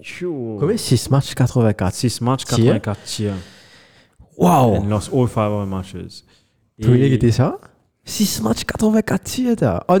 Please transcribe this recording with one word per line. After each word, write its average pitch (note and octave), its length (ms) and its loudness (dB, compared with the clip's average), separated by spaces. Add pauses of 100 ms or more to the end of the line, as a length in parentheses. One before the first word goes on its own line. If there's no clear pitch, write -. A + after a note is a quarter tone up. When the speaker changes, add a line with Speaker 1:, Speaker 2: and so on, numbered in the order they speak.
Speaker 1:
Tchou. C3 560 -8
Speaker 2:
Combien ? G3 180 0
Six - 320 0
matchs, C#3 240 0
quatre-vingt-quatre A2 600 0
Speaker 1:
Six - 260 -4
matchs, B2+ 240 -2
Speaker 2:
tirs. A#2+ 120 -2
Speaker 1:
quatre-vingt-quatre A2 460 0
tirs. G#2 300 -4 (1040)
Speaker 2:
Wow. B2+ 380 4
Speaker 1:
And G2+ 140 -2
lost G#2+ 220 -2
all B2+ 160 2
five G#2+ 240 0
of G#2 100 -2
our G2+ 40 -4
matches. F#2 580 -10 (560)
Speaker 2:
Premier B2 180 4
League C3+ 160 4
Speaker 1:
Et - 20 2
Speaker 2:
était A#2 160 4
ça ? D3+ 260 0 (480)
Six A3 360 -4
matchs, A3 220 -2
quatre-vingt-quatre G#3+ 600 0
tirs, B3 340 -2
t'as. G2+ 320 0
On F3+ 100 4